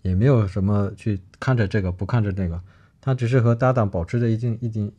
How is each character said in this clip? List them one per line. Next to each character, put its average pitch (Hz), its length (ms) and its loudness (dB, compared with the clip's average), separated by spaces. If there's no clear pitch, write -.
也 92 100 0
没 104 140 4
有 113 200 4
什 95 160 -2
么 101 320 0
去 101 240 -4
看 131 180 0
着 104 100 2
这 104 140 0
个 92 100 -2
不 92 140 -6
看 113 180 0
着 101 100 -2
那 95 140 -2
个， 85 140 -6
他 131 140 0
只 123 120 -2
是 123 140 2
和 117 140 4
搭 127 180 2
档 107 160 2
保 87 160 -4
持 120 140 -4
着 117 100 0
一 110 80 0
定， 117 240 -2
一 120 80 -4
定， 104 300 -4